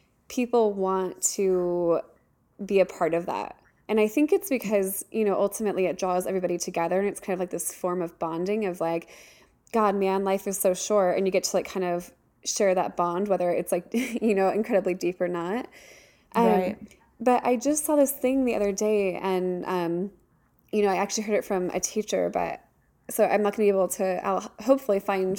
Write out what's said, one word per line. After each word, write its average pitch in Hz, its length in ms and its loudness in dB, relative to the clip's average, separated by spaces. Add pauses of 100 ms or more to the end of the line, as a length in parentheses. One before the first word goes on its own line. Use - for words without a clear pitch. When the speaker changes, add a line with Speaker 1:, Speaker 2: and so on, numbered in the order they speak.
(300)
Speaker 1:
people 233 440 2
want 190 480 -2
to 175 800 2 (640)
be 196 140 2
a 185 60 6
part 165 280 0
of 170 140 -2
that. 104 320 -6 (300)
And 214 100 4
I 214 80 6
think 294 240 2
it's - 180 2
because, 202 600 -2
you 220 140 0
know, 196 140 2
ultimately 202 460 0
it 175 140 -2
draws 180 260 0
everybody 180 320 -2
together, 175 420 -2
and 202 80 0
it's - 120 -4
kind - 140 -4
of 180 60 -2
like 185 120 -4
this - 220 -6
form 180 280 -2
of 170 160 -6
bonding 185 480 -2
of, 185 140 -4
like, 165 300 -4 (640)
"God, 214 220 4
man, 196 280 0
life 196 240 0
is 196 120 -4
so 190 140 2
short," 190 440 2
and 190 100 0
you 185 40 2
get 185 120 2
to, - 140 -2
like, - 80 0
kind 190 200 -4
of 175 260 -4 (340)
share 196 300 2
that 180 200 0
bond, 175 320 0
whether 180 240 0
it's, - 200 -2
like, 180 180 -2
<laughs> - 40 -6
you 233 400 0
know, 190 160 4
incredibly 196 440 0
deep 180 260 -4
or 180 80 0
not. 175 400 -4 (680)
Um, 220 100 6
Speaker 2:
Right. 185 320 2 (420)
Speaker 1:
but 247 260 2
I 247 120 2
just 285 280 -2
saw 302 100 0
this 277 160 4
thing 262 340 0
the 240 100 0
other 202 160 0
day, 202 440 0
and, 185 500 -2
um, 180 460 -2 (600)
you 214 100 2
know, 202 80 4
I 190 60 2
actually 208 280 -2
heard 214 120 -2
it 175 100 0
from 180 260 -2
a - 80 -4
teacher, 185 500 -2
but - 320 -4 (480)
so 220 160 2
I'm 202 180 2
not 202 100 0
gonna 214 120 0
be 202 40 6
able 190 200 2
to, 185 360 -4
I'll 196 260 -2 (100)
hopefully 220 380 2
find 190 400 -2